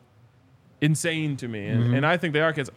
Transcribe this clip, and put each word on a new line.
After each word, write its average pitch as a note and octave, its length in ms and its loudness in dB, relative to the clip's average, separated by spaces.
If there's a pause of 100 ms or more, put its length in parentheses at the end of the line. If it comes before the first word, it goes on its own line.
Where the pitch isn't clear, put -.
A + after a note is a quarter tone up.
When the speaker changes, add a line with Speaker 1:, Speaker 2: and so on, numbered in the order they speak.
(800)
Speaker 1:
insane D#3 560 0
to B2 100 -8
me. G#2+ 200 -6
And, A#2+ 160 2
Speaker 2:
Mm-hmm. A#2+ 120 2
Speaker 1:
and C#3 100 2
I E3+ 120 4
think D#3+ 160 -2
they D3 80 2
are D#3+ 120 2
kids. C#3 240 -4